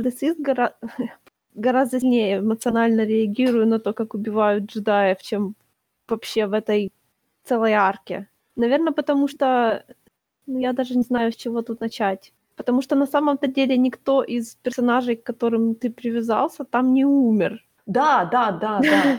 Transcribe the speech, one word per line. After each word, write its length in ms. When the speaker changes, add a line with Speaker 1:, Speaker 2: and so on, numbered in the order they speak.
Speaker 1:
of 40
the 60
Sith 300
гора-, 400
<laughs> 720
гораздо 460
сильнее 400
эмоционально 680
реагирую 640
на 100
то, 160
как 220
убивают 560
джедаев, 500
чем 320
вообще 400
в 60
этой 380
целой 300
арке. 540
Наверно, 360
потому 360
что, 560
ну, 120
я 140
даже 240
не 60
знаю, 280
с 40
чего 260
тут 180
начать. 540
Потому 260
что 140
на 100
самом-то 400
деле 320
никто 460
из 320
персонажей, 600
к 80
которым 520
ты 160
привязался, 720
там 320
не 100
умер. 580
Speaker 2:
Да, 460
да, 200
да, 280
да. 240